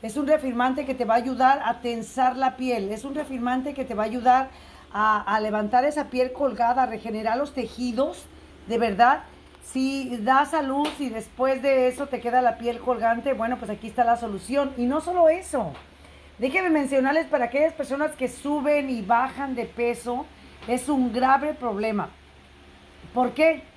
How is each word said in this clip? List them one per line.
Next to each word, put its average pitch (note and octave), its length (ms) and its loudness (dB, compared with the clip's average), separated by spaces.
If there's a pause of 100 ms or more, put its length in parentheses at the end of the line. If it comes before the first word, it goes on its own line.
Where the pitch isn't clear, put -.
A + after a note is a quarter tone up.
Es A3 160 -8
un C#4+ 100 0
reafirmante C4 580 2
que C4 100 -4
te B3 100 -2
va A3 100 2
a A#3+ 40 6
ayudar C4 460 2
a A#3+ 160 -2
tensar A#3+ 560 -2
la C4 200 0
piel. A#3 340 -2
Es G#3+ 140 -8
un C#4+ 100 -8
reafirmante C4 580 -4
que C4+ 120 -6
te B3 100 -8
va G#3 80 -2
a A3 40 0
ayudar B3+ 440 4 (420)
a, G#3+ 280 2
a G#3 180 0
levantar G#3+ 460 2
esa D4 240 0
piel B3+ 240 0
colgada, B3 500 0
a B3 40 2
regenerar A3 500 -4
los C#4+ 180 -4
tejidos. B3 720 -4 (420)
De A3+ 120 -2
verdad, A#3 440 4 (400)
si C4 600 -4
das C4+ 320 2
a D#4 80 0
luz C#4 260 -2 (100)
y C#4 100 -4
después B3 540 -2
de C4 240 4
eso B3+ 200 -2
te C4 140 -6
queda A#3+ 220 2
la A#3 160 2
piel A#3 220 -4
colgante, A#3 520 0
bueno, A#3 260 -2
pues - 120 -8
aquí G#3+ 160 -10
está A3 160 0
la A#3 140 4
solución. A#3 600 -2
Y A#3+ 100 0
no C#4+ 160 0
solo F4 260 4
eso, D4+ 440 0 (640)
déjenme E4 320 0
mencionarles C#4 560 2
para C4+ 180 0
aquellas D4+ 300 2
personas C#4+ 420 -4
que C4 100 -4
suben C#4+ 640 -2
y A3+ 120 -4
bajan B3 520 0
de A#3 120 -6
peso, A#3+ 600 -4 (400)
es B3 220 -2
un B3+ 240 2
grave C4+ 420 2
problema. G#3+ 540 -2 (1080)
¿Por B3 200 0
qué? D#4 280 2 (140)